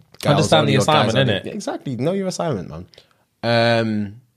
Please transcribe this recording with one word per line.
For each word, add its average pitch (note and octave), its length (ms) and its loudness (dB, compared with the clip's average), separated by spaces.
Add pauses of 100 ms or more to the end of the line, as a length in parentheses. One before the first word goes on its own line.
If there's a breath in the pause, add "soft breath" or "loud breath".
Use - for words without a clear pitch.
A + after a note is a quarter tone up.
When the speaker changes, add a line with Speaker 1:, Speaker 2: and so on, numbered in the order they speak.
(220)
Speaker 1:
girls - 140 2
Speaker 2:
Understand D#3 260 2
Speaker 1:
only D3 100 2
Speaker 2:
the C#3 60 4
Speaker 1:
or G2 80 2
guys - 240 2
Speaker 2:
assignment, B2+ 200 2
Speaker 1:
only. G2 220 -4
Speaker 2:
innit? - 20 -8
Speaker 1:
Exactly. G#3 440 -8
Know D3 160 -2
your G3 140 -4
assignment, E3+ 420 -6
man. E2 180 -14 (560 soft breath)
Um, A2+ 800 0 (160)